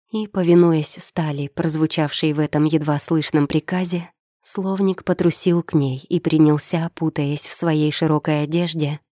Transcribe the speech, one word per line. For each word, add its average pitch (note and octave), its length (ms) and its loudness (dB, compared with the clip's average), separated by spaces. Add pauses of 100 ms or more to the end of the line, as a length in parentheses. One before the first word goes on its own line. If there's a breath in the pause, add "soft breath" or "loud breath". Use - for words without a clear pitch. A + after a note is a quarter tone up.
(100)
И, G#3+ 160 -6
повинуясь E3+ 760 4
стали, D3 480 -4
прозвучавшей D#3 840 -2
в D3 80 -2
этом D3+ 240 0
едва D3+ 340 0
слышном D3+ 480 0
приказе, F3 640 -4 (300)
словник F#3+ 640 -2
потрусил F3 580 0
к - 120 -12
ней C3+ 240 2 (100)
и F3 120 0
принялся, D#3 720 2
путаясь D3 520 -4
в - 60 -10
своей D3+ 400 0
широкой D3+ 520 0
одежде, D#3 560 -2 (140)